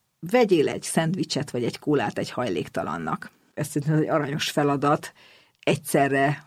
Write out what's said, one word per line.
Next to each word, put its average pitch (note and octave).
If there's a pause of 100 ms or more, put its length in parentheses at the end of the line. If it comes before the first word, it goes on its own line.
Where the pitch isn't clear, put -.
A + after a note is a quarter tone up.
(300)
vegyél F#3+
egy -
szendvicset E3
vagy A#2+
egy -
kólát C3+
egy B2
hajléktalannak. E2 (220)
Ez D3
szerintem D#3
egy D#3
aranyos C#3+
feladat, D3 (460)
egyszerre C#3